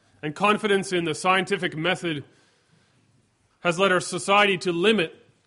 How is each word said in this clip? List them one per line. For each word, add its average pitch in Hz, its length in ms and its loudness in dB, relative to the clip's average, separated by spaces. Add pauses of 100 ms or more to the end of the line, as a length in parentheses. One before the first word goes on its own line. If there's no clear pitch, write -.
(220)
and 151 140 -6
confidence 202 560 0
in 175 120 0
the 156 120 -4
scientific 185 600 0
method 165 460 -4 (1400)
has 170 180 -2
led 190 140 2
our 180 80 2
society 196 600 2
to 185 120 -4
limit 180 460 0 (300)